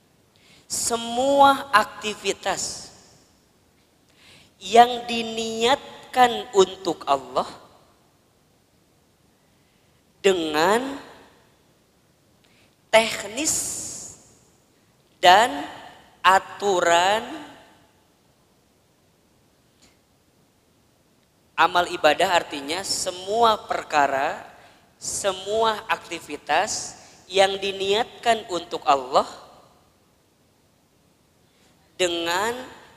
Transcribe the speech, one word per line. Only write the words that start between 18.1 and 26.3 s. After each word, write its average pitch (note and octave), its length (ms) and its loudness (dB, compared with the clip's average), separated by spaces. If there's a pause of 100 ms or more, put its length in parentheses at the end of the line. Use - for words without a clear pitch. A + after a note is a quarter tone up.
Amal F3 400 2
ibadah E3 460 2
artinya D3+ 420 -8
semua G3 840 -2
perkara, D#3 800 -2 (480)
semua G3+ 840 -4 (120)
aktivitas E3 1040 -6 (320)